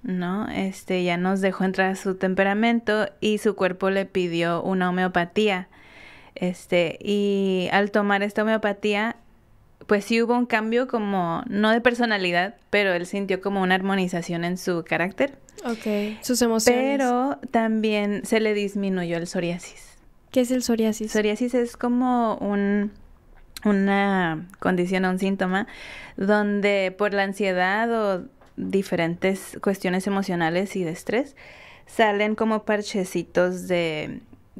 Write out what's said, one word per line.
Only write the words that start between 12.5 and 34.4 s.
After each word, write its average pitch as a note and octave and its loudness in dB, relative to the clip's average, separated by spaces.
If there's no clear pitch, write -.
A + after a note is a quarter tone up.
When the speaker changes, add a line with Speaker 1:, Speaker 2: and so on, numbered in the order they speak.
Speaker 1:
pero G3+ 4
él F3 0
sintió F#3+ -4
como G3+ -2
una F#3 4
armonización F#3 -2
en F3+ -2
su E3+ -2
carácter. F#3+ -2
Speaker 2:
Ok, G#3+ -4
sus B3 0
emociones. A#3+ 4
Speaker 1:
Pero C4+ 0
también G#3+ 0
se A3+ 2
le G#3+ 2
disminuyó G3 -2
el E3+ -4
psoriasis. - -6
Speaker 2:
¿Qué C4 4
es B3 0
el B3+ 0
psoriasis? A3 0
Speaker 1:
Psoriasis G#3+ 0
es A#3+ 0
como B3 0
un, G3+ 0
una G3 2
condición F#3 0
o F#3 2
un F#3 -2
síntoma F#3+ 0
donde G3+ 2
por G3+ 0
la G3+ 2
ansiedad G3 0
o G3+ 0
diferentes F#3 -2
cuestiones F#3+ -2
emocionales F#3+ -2
y F#3+ -2
de D#3+ -2
estrés - -4
salen G#3+ 2
como A3 -2
parchecitos F#3 -2
de, E3 -2